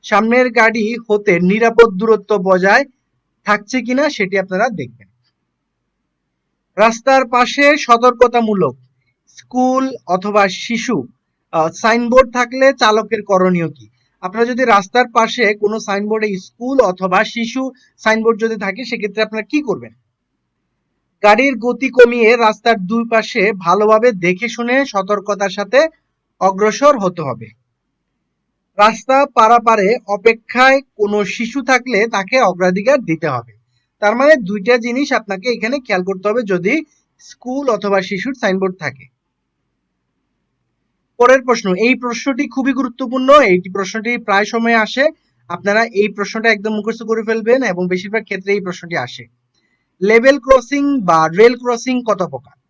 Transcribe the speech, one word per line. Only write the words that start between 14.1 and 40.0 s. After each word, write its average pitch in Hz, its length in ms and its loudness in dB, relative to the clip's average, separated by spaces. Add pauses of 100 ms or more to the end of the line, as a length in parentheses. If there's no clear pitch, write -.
আপনারা 208 240 -2
যদি 247 200 -4
রাস্তার 226 480 2
পাশে 226 400 0
কোনো 208 260 -2
সাইনবোর্ডে 208 580 -4
স্কুল 254 440 -4
অথবা 185 420 0
শিশু 233 480 -6 (260)
সাইনবোর্ড 226 420 0
যদি 226 160 -2
থাকে, 214 300 -8
সেক্ষেত্রে 208 380 -6
আপনারা 214 200 -6
কি 294 180 -2
করবেন? 123 320 -8 (1300)
গাড়ির 233 340 4
গতি 240 320 -4
কমিয়ে 240 480 6
রাস্তার 220 480 0
দুই 233 240 -2
পাশে 220 420 0
ভালোভাবে 214 600 2
দেখে 185 360 -4
শুনে 240 380 -2
সতর্কতার 202 640 -4
সাথে 208 380 0 (520)
অগ্রসর 214 600 2
হতে 180 220 -4
হবে। 120 260 -8 (1300)
রাস্তা 226 480 2
পারাপারে 226 720 2 (100)
অপেক্ষায় 233 720 0
কোনো 208 440 -2
শিশু 233 360 -6
থাকলে 247 460 0
তাকে 220 320 -2
অগ্রাধিকার 196 680 0
দিতে 160 220 -4
হবে। 123 260 -6 (460)
তার 208 160 0
মানে 294 200 6
দুইটা 208 420 -2
জিনিস 247 360 -4
আপনাকে 202 360 -6
এখানে 240 300 -4
খেয়াল 190 240 -4
করতে 190 260 -4
হবে 240 140 -2
যদি 196 400 -2 (360)
স্কুল 262 500 -8
অথবা 196 320 0
শিশুর 202 320 -8
সাইনবোর্ড 190 460 -2
থাকে। 135 260 -12 (2000)